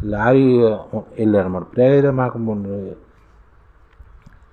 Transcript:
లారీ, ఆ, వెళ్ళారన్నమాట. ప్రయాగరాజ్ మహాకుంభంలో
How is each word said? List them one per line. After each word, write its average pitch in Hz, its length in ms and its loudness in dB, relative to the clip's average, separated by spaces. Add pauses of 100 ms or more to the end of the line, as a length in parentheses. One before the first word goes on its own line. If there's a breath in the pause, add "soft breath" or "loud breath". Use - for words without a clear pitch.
లారీ, 120 640 2
ఆ, 107 120 0 (160)
వెళ్ళారన్నమాట. 101 680 -2
ప్రయాగరాజ్ 139 540 2
మహాకుంభంలో 104 760 -6 (1600)